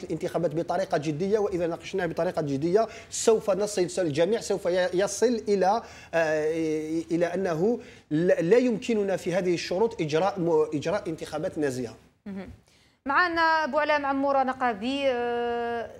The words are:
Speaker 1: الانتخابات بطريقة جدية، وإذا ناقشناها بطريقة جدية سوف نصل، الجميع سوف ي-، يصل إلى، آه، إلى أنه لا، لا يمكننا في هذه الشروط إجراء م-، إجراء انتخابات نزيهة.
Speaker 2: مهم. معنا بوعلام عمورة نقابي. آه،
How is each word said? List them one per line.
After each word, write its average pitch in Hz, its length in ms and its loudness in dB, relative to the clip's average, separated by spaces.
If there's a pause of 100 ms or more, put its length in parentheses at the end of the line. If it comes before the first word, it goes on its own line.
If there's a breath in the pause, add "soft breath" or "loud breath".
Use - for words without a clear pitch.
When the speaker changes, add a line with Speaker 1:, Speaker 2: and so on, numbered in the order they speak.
Speaker 1:
الانتخابات 165 480 -2
بطريقة 180 440 -2
جدية، 160 400 0
وإذا 196 280 0
ناقشناها 175 400 -4
بطريقة 165 360 -2
جدية 165 440 0 (240 loud breath)
سوف - 400 2
نصل، 190 520 0
الجميع 170 380 2
سوف 190 260 -2
ي-، 180 280 2
يصل 214 540 2
إلى، 196 340 4 (320 loud breath)
آه، 156 360 2 (600)
إلى 170 160 2
أنه 185 540 0 (300 loud breath)
لا، 175 300 2
لا 170 160 6
يمكننا 214 600 2
في 170 180 -4
هذه 180 200 2
الشروط 202 460 -2
إجراء 175 400 0
م-، 160 340 4
إجراء 165 340 -2
انتخابات 160 500 -6
نزيهة. 127 380 -2 (300)
Speaker 2:
مهم. 190 240 -12 (560 soft breath)
معنا 320 600 2
بوعلام 294 400 2
عمورة 277 360 2
نقابي. 254 640 -2
آه، 240 920 -2